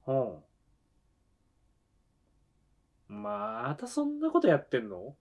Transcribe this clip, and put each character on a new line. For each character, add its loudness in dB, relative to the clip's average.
う 0
ん。 0
ま -4
た -8
そ 0
ん -4
な 2
こ 4
と 6
や 8
っ -4
て 2
ん -6
の？ -12